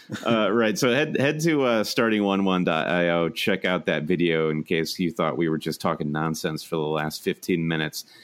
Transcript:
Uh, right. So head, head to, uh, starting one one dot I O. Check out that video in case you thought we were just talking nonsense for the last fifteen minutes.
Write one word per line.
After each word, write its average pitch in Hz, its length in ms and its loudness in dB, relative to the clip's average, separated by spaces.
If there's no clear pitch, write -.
Uh, 110 240 2
right. 110 300 2
So 131 100 2
head, 147 300 0
head 151 220 0
to, 156 220 2
uh, 117 200 2
starting 110 400 2
one 98 220 2
one 92 180 2
dot 80 240 2
I 87 220 2
O. 85 180 2
Check 92 380 -2
out 90 220 0
that 78 160 0
video 80 460 2
in 78 140 -2
case 80 360 -2
you 85 120 0
thought 78 260 -2
we 82 120 0
were 80 80 0
just 78 240 -6
talking 78 320 -2
nonsense 78 500 -4
for - 140 -6
the 80 40 -2
last 76 400 -4
fifteen 85 460 -2
minutes. 80 380 -4